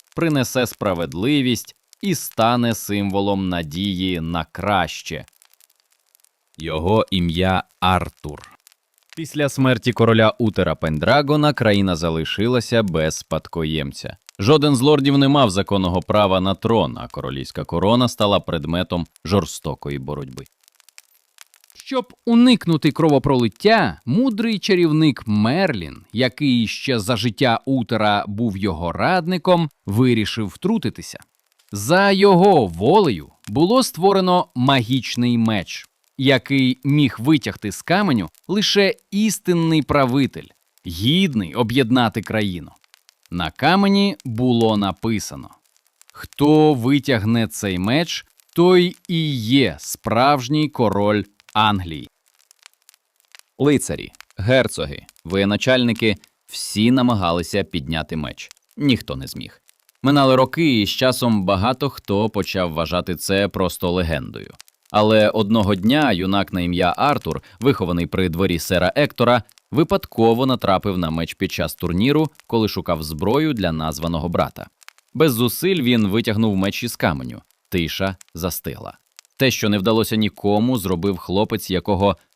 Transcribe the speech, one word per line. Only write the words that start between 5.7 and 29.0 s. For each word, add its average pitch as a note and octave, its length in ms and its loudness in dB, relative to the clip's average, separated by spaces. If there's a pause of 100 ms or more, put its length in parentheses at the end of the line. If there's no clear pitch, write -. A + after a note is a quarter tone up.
Його E2 540 -2
ім'я F2+ 520 0 (160)
Артур. E2 600 -4 (760)
Після D3 340 -4
смерті C3 440 0
короля A2+ 460 4
Утера F#2+ 360 0
Пендрагона C#3 800 0
країна G2+ 420 0
залишилася G2 880 -2
без D#2+ 320 -2
спадкоємця. D#2 1040 -6 (220)
Жоден C#3+ 360 4
з A#2 60 -2
лордів C#3 360 4
не C#3 100 6
мав C#3 220 4
законного F#2 520 -2
права F#2+ 380 2
на F#2+ 160 -2
трон, G2 420 0
а A#1+ 100 -12
королівська C2+ 560 -10
корона G#2+ 440 0
стала G2+ 320 0
предметом E2 640 -4 (200)
жорстокої D#2 760 -4
боротьби. C2+ 460 -12 (1300)
Щоб - 380 -8 (120)
уникнути A#3 640 4
кровопролиття, C#3 1120 2
мудрий A3 540 0
чарівник D#3 680 2
Мерлін, G#2+ 720 0 (160)
який B2 540 0
ще B2 320 -4
за G#2+ 160 -2
життя A2+ 500 0
Утера G#2+ 600 0
був G#2 300 -4
його F2 340 -2
радником, E3+ 800 0 (160)